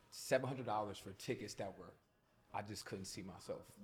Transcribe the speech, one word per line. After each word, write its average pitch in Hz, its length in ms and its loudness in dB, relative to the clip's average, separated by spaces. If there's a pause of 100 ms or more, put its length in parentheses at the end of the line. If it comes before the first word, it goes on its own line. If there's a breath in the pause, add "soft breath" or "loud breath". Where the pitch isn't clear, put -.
(120)
seven 131 360 6
hundred 127 180 0
dollars 104 320 4
for 98 160 -8
tickets 110 420 -2
that 98 220 -2
were, 90 160 -12 (600)
I 101 80 2
just 101 240 -4
couldn't 95 200 -4
see - 160 -4
myself. 87 400 -6 (220)